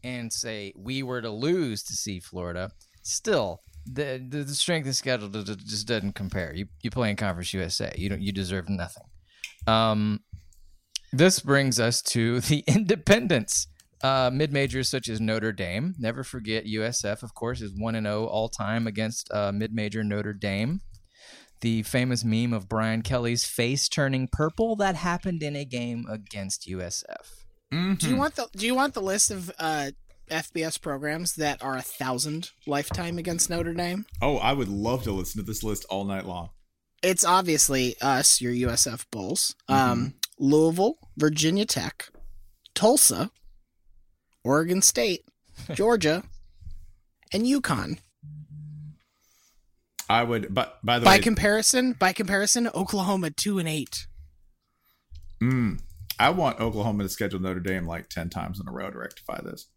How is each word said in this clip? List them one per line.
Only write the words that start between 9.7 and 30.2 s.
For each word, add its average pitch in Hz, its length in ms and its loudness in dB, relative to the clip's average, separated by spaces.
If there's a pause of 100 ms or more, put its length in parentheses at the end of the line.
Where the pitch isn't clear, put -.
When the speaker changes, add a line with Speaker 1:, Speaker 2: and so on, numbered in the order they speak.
Speaker 1:
this 175 280 6
brings 139 380 2
us 117 240 2
to 120 380 2
<laughs> - 0 -
the 143 260 2
Independence, 190 1000 4 (360)
uh, 135 300 4
mid-majors 139 560 0
such 131 200 -4
as 110 120 -4
Notre 110 320 0
Dame. 98 460 -4
Never 123 260 -4
forget, 110 420 -6
U 107 180 -2
S 120 200 -2
F, 104 180 -4
of 113 120 -14
course, 120 260 -6
is 104 160 -8
one 113 180 -2
and 110 120 -2
oh 104 200 0
all-time 110 600 -2
against, 110 460 -4
uh, 101 200 0
mid-major 107 520 -2
Notre 104 280 -2
Dame. 104 480 -2 (800)
The 113 220 0
famous 123 420 0
meme 117 300 2
of 95 140 -4
Brian 110 340 0
Kelly's 120 420 0
face 127 440 0
turning 135 440 0
purple, 220 440 0
that 196 200 0
happened 175 460 -2
in 147 140 -4
a 143 100 -6
game 120 440 -4
against 101 560 -8
U 92 140 -6
S 87 280 -6
F. - 360 -16 (280)
Speaker 2:
Mm-hmm. 185 220 2
Speaker 3:
Do - 140 0
you 254 80 2
want 294 200 0
the, 240 200 -4
do 190 100 -4
you 240 80 4
want 269 200 2
the 208 80 -4
list 190 280 2
of, 185 280 -6
uh, 156 320 -2 (400)